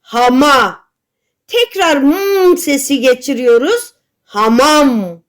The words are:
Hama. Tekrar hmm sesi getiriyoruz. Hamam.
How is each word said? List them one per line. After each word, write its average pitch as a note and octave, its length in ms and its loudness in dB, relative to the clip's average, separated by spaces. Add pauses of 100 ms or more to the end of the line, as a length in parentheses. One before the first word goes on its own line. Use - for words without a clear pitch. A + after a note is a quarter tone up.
Hama. B3+ 840 0 (640)
Tekrar F#4+ 560 -2
hmm F#4 560 0
sesi C#4 420 -4
getiriyoruz. B3+ 920 0 (300)
Hamam. A#3 1040 0